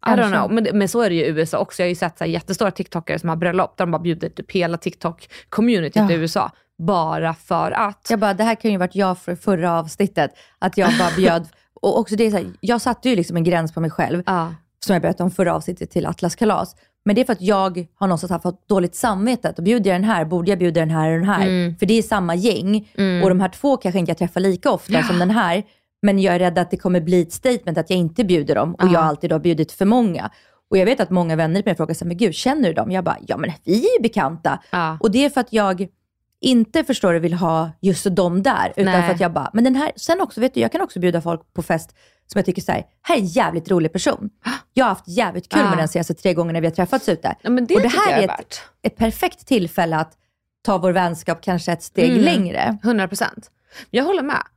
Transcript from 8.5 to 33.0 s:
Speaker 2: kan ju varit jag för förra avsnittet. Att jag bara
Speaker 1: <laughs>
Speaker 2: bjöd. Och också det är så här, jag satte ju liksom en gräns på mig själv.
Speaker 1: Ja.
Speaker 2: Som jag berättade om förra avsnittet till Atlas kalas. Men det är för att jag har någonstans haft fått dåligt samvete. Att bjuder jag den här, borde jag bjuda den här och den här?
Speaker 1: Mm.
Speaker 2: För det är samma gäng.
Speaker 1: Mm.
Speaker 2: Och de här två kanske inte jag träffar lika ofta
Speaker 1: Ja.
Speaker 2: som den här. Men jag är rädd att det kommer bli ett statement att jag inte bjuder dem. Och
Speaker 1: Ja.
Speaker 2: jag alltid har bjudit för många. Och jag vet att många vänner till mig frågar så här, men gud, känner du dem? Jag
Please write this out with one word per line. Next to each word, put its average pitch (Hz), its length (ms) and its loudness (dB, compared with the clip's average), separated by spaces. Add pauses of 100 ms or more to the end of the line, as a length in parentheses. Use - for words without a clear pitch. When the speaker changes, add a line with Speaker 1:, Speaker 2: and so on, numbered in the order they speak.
Speaker 2:
kan 220 160 -2
ju 202 60 0
varit 180 180 -2
jag 185 240 0
för 175 180 -8
förra 170 420 0
avsnittet. 160 520 -2 (280)
Att - 180 -2
jag 196 220 4
bara 175 120 2
Speaker 1:
<laughs> 160 60 -4
Speaker 2:
bjöd. 170 320 2 (260)
Och - 240 0
också 214 180 -2
det 226 80 2
är 220 60 2
så 208 60 0
här, 185 100 -2 (140)
jag 226 200 0
satte 254 280 -2
ju 247 80 4
liksom 175 200 -2
en 170 80 0
gräns 165 300 0
på 165 60 -6
mig 160 100 -2
själv. 170 360 -2
Speaker 1:
Ja. 165 280 -2 (320)
Speaker 2:
Som 202 60 2
jag 170 100 2
berättade 175 220 -2
om 185 60 0
förra 175 240 0
avsnittet 165 360 -8
till 156 160 -2
Atlas 170 280 -4
kalas. 202 420 -2 (280)
Men 208 100 2
det 240 60 4
är 254 40 4
för 247 80 -2
att 190 100 -4
jag 185 520 0
har 196 120 -2
någonstans 180 240 -2
haft 170 120 -4
fått - 260 -6
dåligt 185 260 0
samvete. 220 540 -2
Att - 100 -6
bjuder 196 320 2
jag 180 100 2
den 214 100 2
här, 175 140 0
borde 170 260 -2
jag 196 80 2
bjuda 170 220 2
den 160 100 0
här 160 220 2
och 165 60 2
den 180 100 0
här? 196 180 2
Speaker 1:
Mm. 175 320 0
Speaker 2:
För 202 80 0
det 220 120 4
är 220 40 2
samma 185 320 -2
gäng. 202 640 0
Speaker 1:
Mm. 185 240 0
Speaker 2:
Och 190 60 4
de 185 120 4
här 190 80 0
två 269 280 0
kanske 196 220 -2
inte 170 120 -2
jag 165 80 -2
träffar 180 220 -2
lika 190 300 0
ofta 196 220 -2
Speaker 1:
Ja. 233 100 2
Speaker 2:
som 180 160 0
den 180 120 2
här. 202 320 2 (400)
Men 196 160 4
jag 190 160 4
är 175 40 2
rädd 180 200 2
att 175 120 -2
det 185 60 -4
kommer 180 240 2
bli 175 220 2
ett 165 100 -4
statement 226 460 -2
att 160 120 -2
jag 185 80 2
inte 170 260 0
bjuder 160 300 2
dem. 143 200 0
Och 185 100 0
Speaker 1:
Ja. 185 80 6
Speaker 2:
jag 165 100 4
alltid 160 300 0
har 160 60 0
bjudit 156 340 0
för - 120 -2
många. 202 460 0 (400)
Och 196 80 2
jag 185 80 6
vet 254 140 0
att 180 100 0
många 170 260 0
vänner 160 260 0
till 196 80 -2
mig 165 60 -2
frågar 160 180 -4
så 170 100 -10
här, 175 40 -4
men 170 80 -6
gud, 185 180 0
känner 262 340 0
du 160 60 -2
dem? 117 160 -2
Jag 185 140 -2